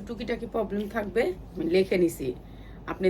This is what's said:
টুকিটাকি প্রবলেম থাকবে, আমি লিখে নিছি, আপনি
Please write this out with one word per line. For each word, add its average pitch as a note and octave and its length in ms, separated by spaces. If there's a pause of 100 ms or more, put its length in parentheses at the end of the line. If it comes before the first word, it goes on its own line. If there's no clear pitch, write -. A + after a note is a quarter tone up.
টুকিটাকি A3+ 380 (100)
প্রবলেম G#3 280 (120)
থাকবে, A3 280 (300)
আমি D#3+ 120 (100)
লিখে F#3+ 280
নিছি, D3+ 240 (640)
আপনি F#3 180